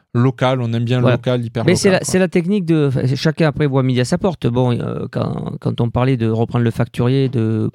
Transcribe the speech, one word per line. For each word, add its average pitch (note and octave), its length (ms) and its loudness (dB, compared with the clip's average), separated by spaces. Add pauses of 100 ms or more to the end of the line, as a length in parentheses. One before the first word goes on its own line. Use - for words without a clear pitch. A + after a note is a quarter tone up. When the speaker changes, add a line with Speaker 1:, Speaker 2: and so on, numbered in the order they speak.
(140)
Speaker 1:
local, B2+ 460 2
on A#2 140 -2
aime A#2 100 -2
bien B2 140 0
le B2 60 2
Speaker 2:
Voilà. B2 120 4
Speaker 1:
local, B2 300 -2
hyper A2+ 180 -4
Speaker 2:
Mais G#2+ 140 4
c'est G3 100 2
Speaker 1:
local, F#3+ 60 6
Speaker 2:
la, F#3 60 2
Speaker 1:
quoi. - 120 -6
Speaker 2:
c'est F#3 80 2
la F#3 80 2
technique F3+ 380 0
de, D#3 240 2
enfin, C3 260 0
chacun D#3 320 0
après D3 200 0
voit C3 160 0
midi B2+ 180 2
à B2 40 0
sa F3+ 120 0
porte. E3 300 -2
Bon, A#2+ 300 0
euh, A#2+ 320 -6
quand, - 520 -6
quand A2+ 180 -4
on A#2+ 100 0
parlait B2+ 280 0
de A2+ 100 0
reprendre A#2 380 0
le A2+ 60 2
facturier, B2+ 580 0
de A2 460 0